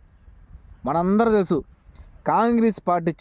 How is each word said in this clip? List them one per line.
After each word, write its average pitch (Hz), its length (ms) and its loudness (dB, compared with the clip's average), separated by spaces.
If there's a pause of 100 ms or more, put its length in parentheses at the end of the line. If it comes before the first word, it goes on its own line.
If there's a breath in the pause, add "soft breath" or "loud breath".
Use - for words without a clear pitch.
(840)
మనందరూ 190 460 2
తెలుసు 185 320 0 (640 soft breath)
కాంగ్రెస్ 226 600 0
పార్టీ 175 340 0